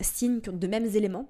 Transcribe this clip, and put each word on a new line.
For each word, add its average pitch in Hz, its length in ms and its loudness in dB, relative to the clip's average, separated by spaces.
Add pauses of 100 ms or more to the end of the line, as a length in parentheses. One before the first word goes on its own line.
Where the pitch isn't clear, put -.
signes 240 400 0
qui - 80 -8
ont 180 80 -4
de 180 100 0
mêmes 226 180 0
éléments. 208 440 0